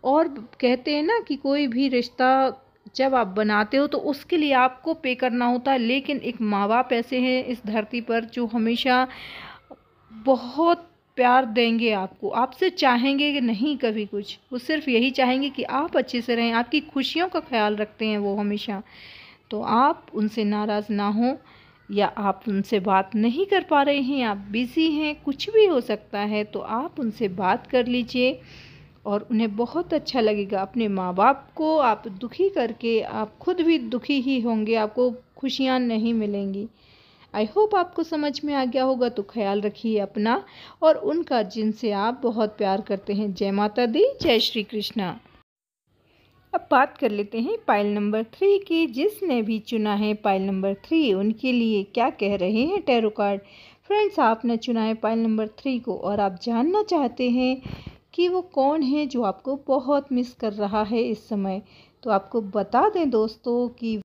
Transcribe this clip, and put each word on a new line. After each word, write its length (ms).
और 240
कहते 340
हैं 80
ना 180
कि 180
कोई 300
भी 200
रिश्ता 400
जब 180
आप 140
बनाते 480
हो 100
तो 140
उसके 360
लिए 180
आपको 420
पे 200
करना 300
होता 260
है, 60
लेकिन 400
एक 240
माँ 260
बाप 260
ऐसे 260
हैं 240
इस 220
धरती 360
पर 240
जो 220
हमेशा 580
बहुत 760
प्यार 280
देंगे 460
आपको, 380
आपसे 400
चाहेंगे 600
कि 80
नहीं 380
कभी 280
कुछ, 320
वो 60
सिर्फ 300
यही 220
चाहेंगे 400
कि 120
आप 340
अच्छे 240
से 140
रहें, 180
आपकी 300
खुशियों 460
का 120
ख्याल 360
रखते 300
हैं 120
वो 180
हमेशा। 460
तो 120
आप 520
उनसे 300
नाराज़ 480
ना 160
हों, 260
या 200
आप 400
उनसे 340
बात 340
नहीं 300
कर 180
पा 180
रहे 180
हैं, 240
आप 260
बिज़ी 420
हैं, 300
कुछ 280
भी 160
हो 160
सकता 400
है, 220
तो 160
आप 400
उनसे 360
बात 300
कर 220
लीजिए 520
और 240
उन्हें 260
बहुत 380
अच्छा 260
लगेगा। 420
अपने 280
माँ 240
बाप 320
को 220
आप 320
दुखी 400
करके 520
आप 360
खुद 240
भी 160
दुखी 440
ही 180
होंगे, 360
आपको 360
खुशियाँ 440
नहीं 340
मिलेंगी। 540
I 120
hope 280
आपको 280
समझ 420
में 100
आ 100
गया 200
होगा। 240
तो 160
ख्याल 360
रखिए 400
अपना 420
और 140
उनका 480
जिनसे 500
आप 280
बहुत 360
प्यार 220
करते 340
हैं। 200
जय 160
माता 360
दी, 180
जय 180
श्री 220
कृष्णा। 460
अब 180
बात 280
कर 120
लेते 300
हैं 160
पाइल 280
नंबर 300
थ्री 340
की, 300
जिसने 540
भी 180
चुना 340
है 220
पाइल 260
नंबर 340
थ्री, 360
उनके 400
लिए 320
क्या 280
कह 240
रहे 260
हैं 200
टैरो 300
कार्ड। 280
फ्रेंड्स, 340
आपने 380
चुना 240
है 140
पाइल 220
नंबर 360
थ्री 260
को 160
और 240
आप 220
जानना 420
चाहते 460
हैं 300
कि 140
वो 160
कौन 400
है 220
जो 180
आपको 440
बहुत 440
मिस 220
कर 200
रहा 300
है 180
इस 260
समय। 340
तो 80
आपको 320
बता 460
दें 220
दोस्तों 600
कि 340